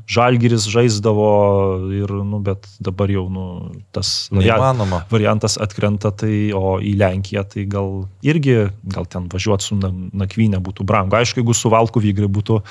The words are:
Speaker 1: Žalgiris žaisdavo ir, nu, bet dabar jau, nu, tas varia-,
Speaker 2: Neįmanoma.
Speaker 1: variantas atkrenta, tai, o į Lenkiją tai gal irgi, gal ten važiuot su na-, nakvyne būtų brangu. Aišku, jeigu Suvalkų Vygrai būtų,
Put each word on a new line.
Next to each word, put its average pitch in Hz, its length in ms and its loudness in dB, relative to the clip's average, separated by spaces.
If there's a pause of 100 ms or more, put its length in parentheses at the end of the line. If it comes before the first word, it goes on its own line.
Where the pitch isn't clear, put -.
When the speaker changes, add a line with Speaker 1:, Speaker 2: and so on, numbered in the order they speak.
Speaker 1:
Žalgiris 117 640 2
žaisdavo 104 1300 2
ir, 101 180 -2
nu, 101 280 -4
bet 98 280 -4 (140)
dabar 95 260 -2
jau, 95 220 -2
nu, 92 420 -8 (220)
tas - 380 -6
varia-, 98 260 4
Speaker 2:
Neįmanoma. 107 520 0
Speaker 1:
variantas 107 480 2
atkrenta, 104 540 -2
tai, 104 400 -2
o 95 280 0
į 101 180 0
Lenkiją 98 500 0
tai 101 180 -6
gal 98 420 -4 (140)
irgi, 135 480 2 (180)
gal 87 180 -6
ten 90 240 -8
važiuot 92 320 -2
su - 140 -6
na-, 92 360 -4
nakvyne 98 480 0
būtų 95 260 -6
brangu. 101 300 2
Aišku, 117 240 0
jeigu 120 140 2
Suvalkų 113 480 2
Vygrai 104 260 2
būtų, 104 440 0